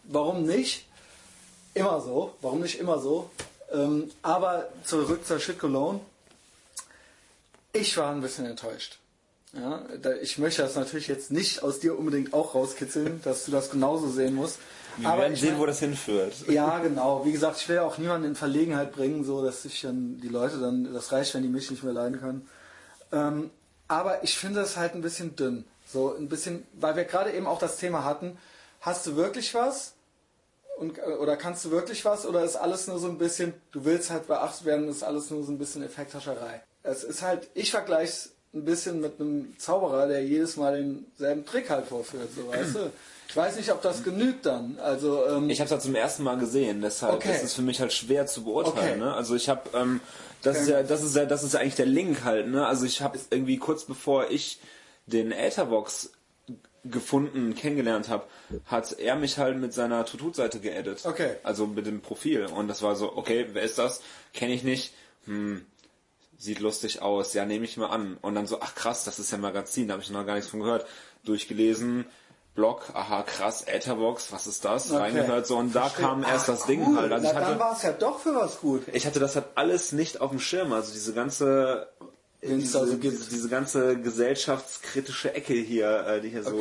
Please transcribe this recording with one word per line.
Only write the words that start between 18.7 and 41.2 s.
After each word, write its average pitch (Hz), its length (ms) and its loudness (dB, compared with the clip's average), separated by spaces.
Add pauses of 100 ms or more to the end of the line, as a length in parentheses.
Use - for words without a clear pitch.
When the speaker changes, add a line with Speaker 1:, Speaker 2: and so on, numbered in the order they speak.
Speaker 1:
bringen, 143 320 0
so 135 200 0
dass 127 200 0
sich - 180 -8
dann 127 380 -4
die 123 80 -8
Leute 123 300 0
dann, 127 360 0
das 123 200 -4
reicht, 135 200 2
wenn 131 100 0
die 127 60 0
mich 135 220 -2
nicht 131 120 -10
mehr 127 100 -2
leiden 123 260 -2
können. 131 300 -8 (640)
Ähm, 151 380 0 (360)
aber 185 360 0
ich - 140 0
finde 202 220 -2
das 196 160 -2
halt 170 180 0
ein 170 80 -6
bisschen 165 360 -6
dünn. 123 260 0 (240)
So 135 260 0
ein 151 140 -6
bisschen, 165 460 -6
weil 156 240 0
wir 175 80 2
gerade 196 260 0
eben - 160 -2
auch 160 120 0
das 165 180 -2
Thema 170 260 -2
hatten, 147 340 -2 (440)
hast 180 260 -2
du 147 80 -2
wirklich 202 380 0
was? 254 400 0 (840)
Und, 160 200 -6
äh, - 60 -8
oder 147 340 0
kannst 175 260 -6
du 160 80 -2
wirklich 175 320 0
was? 208 220 2
Oder 175 180 2
ist 170 140 0
alles 185 300 -2
nur 180 120 -4
so 175 80 -2
ein 170 100 -4
bisschen, 170 360 0 (180)
du 135 140 -4
willst 170 260 4
halt 160 160 -4
beachtet 156 380 0
werden, 151 240 2
ist 143 140 -6
alles 147 260 -4
nur 151 140 -4
so 143 100 -6
ein 143 40 -6
bisschen 143 260 -6
Effekthascherei? 127 800 -8 (220)
Es - 220 -4
ist - 160 -8
halt, 180 320 -2
ich 208 180 -2
vergleich's 170 600 0 (220)
ein 151 120 -6
bisschen 170 340 0
mit 151 220 -4
einem 147 360 -4
Zauberer, 151 500 2
der 139 180 2
jedes 156 320 2
Mal 143 200 2
denselben 143 680 -2